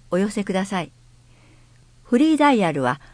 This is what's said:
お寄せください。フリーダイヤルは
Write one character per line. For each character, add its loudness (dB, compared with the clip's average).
お -2
寄 0
せ -6
く -8
だ -2
さ -6
い。 -12
フ 0
リ 4
ー 0
ダ 4
イ 2
ヤ 0
ル -4
は -2